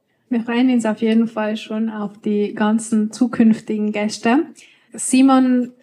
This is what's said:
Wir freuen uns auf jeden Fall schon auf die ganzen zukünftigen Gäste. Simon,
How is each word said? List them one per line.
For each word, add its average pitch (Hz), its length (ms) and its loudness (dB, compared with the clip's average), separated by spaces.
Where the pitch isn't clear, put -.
Wir 233 100 -2
freuen 233 300 0
uns 240 160 0
auf 214 160 -4
jeden 226 260 2
Fall 214 300 -6
schon 220 320 -6
auf 208 220 -8
die 208 300 -2
ganzen 214 580 0
zukünftigen 220 800 0
Gäste. 214 540 0
Simon, 254 880 2